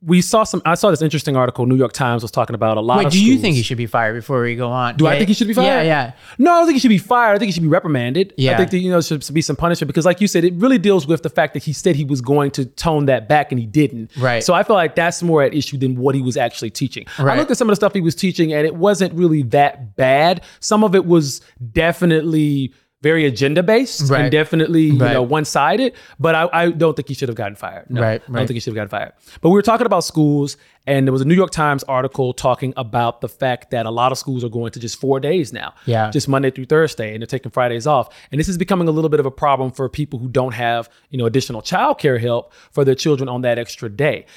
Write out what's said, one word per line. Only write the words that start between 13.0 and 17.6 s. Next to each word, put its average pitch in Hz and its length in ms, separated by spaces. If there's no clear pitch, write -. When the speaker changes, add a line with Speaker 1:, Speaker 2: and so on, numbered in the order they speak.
Speaker 1:
that 117 200
back 151 240
and 127 80
he 117 60
didn't. 117 520
Speaker 2:
Right. 120 260
Speaker 1:
So 180 100
I 180 100
feel 208 140
like 160 180
that's 170 260
more 160 220
at 131 100
issue 143 240
than 131 200
what 135 180
he 139 60
was 127 160
actually 117 320
teaching. - 360
I 147 60
Speaker 2:
Right. 139 140
Speaker 1:
looked 294 140
at 233 60
some 240 100